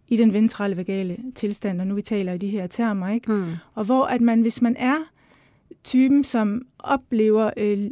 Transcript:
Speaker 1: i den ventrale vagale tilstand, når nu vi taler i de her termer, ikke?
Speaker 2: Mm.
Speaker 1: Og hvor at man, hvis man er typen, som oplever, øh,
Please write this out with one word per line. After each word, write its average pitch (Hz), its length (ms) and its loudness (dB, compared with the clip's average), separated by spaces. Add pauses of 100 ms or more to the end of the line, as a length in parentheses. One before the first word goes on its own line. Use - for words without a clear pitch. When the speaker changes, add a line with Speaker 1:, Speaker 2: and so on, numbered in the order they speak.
Speaker 1:
i 233 100 0
den 226 160 6
ventrale 202 440 0
vagale 185 400 -4 (180)
tilstand, 202 420 -4
når 185 80 -4
nu 196 100 -4
vi 208 60 -4
taler 196 320 -2
i 180 40 -6
de 202 100 -4
her 196 200 -4
termer, 202 420 -2
ikke? 226 240 -2
Speaker 2:
Mm. 196 120 -2 (300)
Speaker 1:
Og 214 100 -4
hvor 262 200 2
at 240 160 0
man, 233 200 4
hvis 226 200 0
man 233 180 2
er 254 160 0 (880)
typen, 269 400 4
som 220 380 0 (180)
oplever, 220 760 2
øh, 208 340 -2